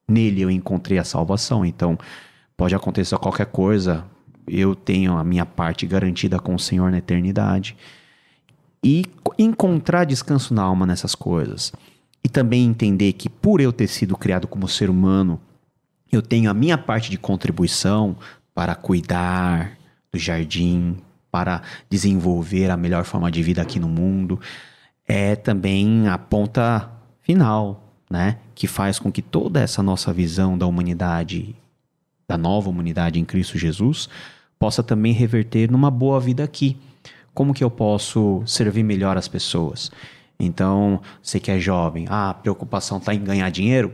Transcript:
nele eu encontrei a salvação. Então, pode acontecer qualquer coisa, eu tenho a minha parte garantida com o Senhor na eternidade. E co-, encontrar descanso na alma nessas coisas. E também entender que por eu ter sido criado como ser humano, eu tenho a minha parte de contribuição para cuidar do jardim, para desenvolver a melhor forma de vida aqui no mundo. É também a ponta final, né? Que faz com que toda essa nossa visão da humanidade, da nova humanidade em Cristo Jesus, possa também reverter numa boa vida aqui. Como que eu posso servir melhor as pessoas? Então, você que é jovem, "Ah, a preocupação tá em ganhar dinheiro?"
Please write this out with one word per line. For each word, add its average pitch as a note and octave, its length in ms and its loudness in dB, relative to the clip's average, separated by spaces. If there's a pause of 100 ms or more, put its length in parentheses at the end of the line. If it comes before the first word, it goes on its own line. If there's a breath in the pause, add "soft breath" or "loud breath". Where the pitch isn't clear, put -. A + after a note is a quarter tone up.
nele G#2+ 340 2
eu F#2 80 2
encontrei F#2 480 -2
a E2+ 60 0
salvação. G2 600 0
Então, E2+ 340 0 (580 loud breath)
pode F2+ 200 2
acontecer - 420 -2
qualquer - 280 -2
coisa, F#2 580 0 (420)
eu F#2+ 300 0
tenho F#2 400 0
a D#2+ 80 -2
minha F2 220 0
parte - 400 -4
garantida F#2 520 0
com F2+ 160 -2
o F2 60 -2
Senhor F#2 320 0
na F2+ 60 0
eternidade. F#2+ 800 -2 (1080 soft breath)
E D#3 200 4 (180)
co-, - 160 -2
encontrar F3+ 640 2
descanso C3+ 500 0
na G#2 80 4
alma F#2 240 2
nessas - 300 -2
coisas. D2+ 560 -4 (500 loud breath)
E B2 60 0
também B2 360 4
entender G2+ 500 2
que - 140 -10
por G3+ 320 2
eu B2+ 120 4
ter A2+ 160 0
sido F#2+ 280 -2
criado F2+ 300 0
como F#2+ 220 -4
ser G2+ 220 0
humano, F#2 500 4 (720)
eu A2 120 2
tenho A2+ 280 2
a G2 40 0
minha D3+ 240 4
parte A2 320 -2
de F#2+ 80 -4
contribuição F#2+ 1000 0 (380 loud breath)
para F2 220 -2
cuidar F2+ 1040 -2 (340 soft breath)
do F2 60 -6
jardim, F2 800 -2 (340)
para F2 320 -2 (260 loud breath)
desenvolver F#2 800 0
a F2+ 60 0
melhor F2 280 -2
forma F2 260 -2
de E2 120 0
vida F2 200 0
aqui - 180 -4
no E2 80 -2
mundo. F#2 500 0 (680 loud breath)
É G#2 280 0
também G#2 760 2
a F2+ 100 0
ponta A2 720 0 (320)
final, A2 720 0 (160)
né? F#2 280 0 (160)
Que - 120 -4
faz G2 320 -2
com G2+ 120 -4
que - 120 -4
toda - 380 -2
essa G#2+ 220 0
nossa F#2+ 300 0
visão F2+ 460 0
da F2+ 80 0
humanidade, F2 880 -2 (720)
da F2 80 -4
nova G2 320 0
humanidade E2+ 500 -2
em E2+ 60 0
Cristo F#2 320 -2
Jesus, F2 520 -2 (500 loud breath)
possa A2 240 0
também A2+ 300 0
reverter A2+ 580 0
numa C#3 200 4
boa C3 300 2
vida B2 240 -2
aqui. C#3 320 -2 (580 loud breath)
Como C#3 200 2
que C3 100 0
eu A#2 60 2
posso G#2 760 0
servir A2 360 0
melhor G2 340 0
as F2+ 100 -4
pessoas? - 640 -4 (480 loud breath)
Então, F#2+ 640 2 (220 loud breath)
você - 180 -4
que - 100 -4
é F#2+ 80 0
jovem, E2+ 500 -2
"Ah, G2 220 -2
a F2 40 -8
preocupação G2 680 -6
tá G#2 140 -2
em G2+ 100 -4
ganhar F#2+ 260 0
dinheiro?" G#2 440 0